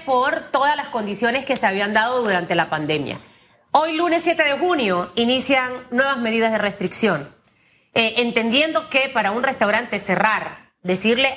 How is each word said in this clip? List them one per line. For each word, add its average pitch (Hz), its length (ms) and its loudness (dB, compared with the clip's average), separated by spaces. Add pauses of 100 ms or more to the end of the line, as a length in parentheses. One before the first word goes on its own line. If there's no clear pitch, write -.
por 277 320 2 (140)
todas 285 240 2
las 277 100 -6
condiciones 233 580 -2
que 269 120 -2
se 226 100 0
habían 202 280 0
dado 240 280 2
durante 180 320 0
la 165 160 0
pandemia. 151 480 -2 (540)
Hoy, 311 220 4
lunes 330 280 2
siete 330 220 2
de 285 80 0
junio, 262 640 0
inician 254 560 0 (180)
nuevas 269 280 0
medidas 226 340 0
de 220 60 0
restricción. 185 760 -2 (600)
Eh, 220 240 2
entendiendo 247 720 0
que 269 220 0
para 202 200 0
un 240 100 -4
restaurante 233 560 0
cerrar, 190 720 -2 (140)
decirle 226 520 0